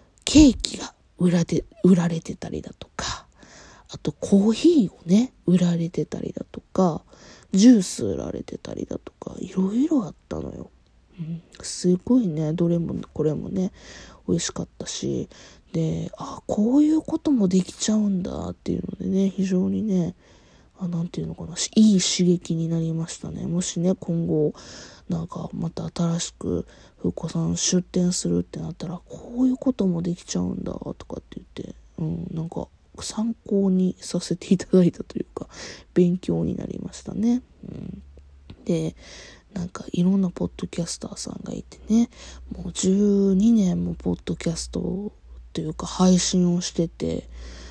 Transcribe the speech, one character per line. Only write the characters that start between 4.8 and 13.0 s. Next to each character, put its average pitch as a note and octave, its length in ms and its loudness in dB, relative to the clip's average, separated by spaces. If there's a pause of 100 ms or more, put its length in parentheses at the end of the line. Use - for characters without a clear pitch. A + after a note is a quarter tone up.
ー - 60 -4
を - 140 -20
ね、 G#3+ 260 4 (140)
売 F3 120 6
ら F3 180 2
れ E3 120 -2
て D#3 160 -2
た - 160 -10
り - 120 -8
だ - 180 -10
と - 100 -14
か、 F3 420 0 (500)
ジ G#3 180 8
ュ A#3 80 10
ー F#3 40 2
ス - 220 -6
売 F#2+ 120 -2
ら - 160 -6
れ - 100 -8
て - 160 -12
た - 160 -12
り - 120 -6
だ - 120 -8
と - 140 -18
か、 - 260 -14
い - 140 -10
ろ F#3+ 200 0
い B3+ 140 2
ろ C#4+ 180 0
あ - 40 -8
っ - 60 -14 (140)
た D#2 120 -6
の - 140 -8
よ。 - 160 -14 (480)
う E3+ 40 -8
ん、 E3 200 -10 (200)
す - 340 0
ご B3 240 2
い A3 60 0
ね、 D#3 260 -2
ど E3+ 160 0
れ E3+ 100 2
も E3 160 -4 (200)